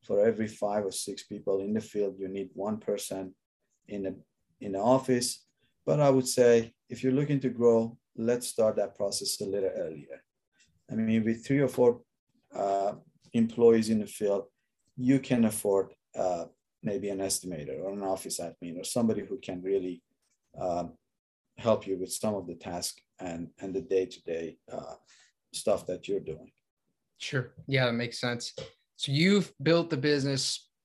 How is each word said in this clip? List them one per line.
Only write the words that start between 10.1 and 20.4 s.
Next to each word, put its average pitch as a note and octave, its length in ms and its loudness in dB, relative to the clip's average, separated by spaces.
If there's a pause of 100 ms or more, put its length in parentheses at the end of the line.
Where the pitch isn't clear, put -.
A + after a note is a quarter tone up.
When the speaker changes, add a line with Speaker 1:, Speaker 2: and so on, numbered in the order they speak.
Speaker 1:
I - 20 -8
mean, A2 300 2
with A2+ 200 -2
three C3+ 140 2
or C#3 100 4
four, B2 340 4 (520)
uh, G2 400 0 (400)
employees A2+ 560 6
in A2 100 2
the G#2 60 -4
field, G2+ 400 -2 (500)
you C3 240 2
can B2 260 2
afford, G2+ 500 0 (200)
uh, F2+ 300 -2 (380)
maybe G2+ 260 -4
an G2 80 -6
estimator E2+ 680 -6
or G2 100 -6
an G2+ 100 -8
office F#2+ 360 -4
admin E2+ 400 -10
or F#2 40 -10
somebody A2 420 0
who F#2+ 140 -8
can F2+ 240 -10
really, F#2 400 -2 (520)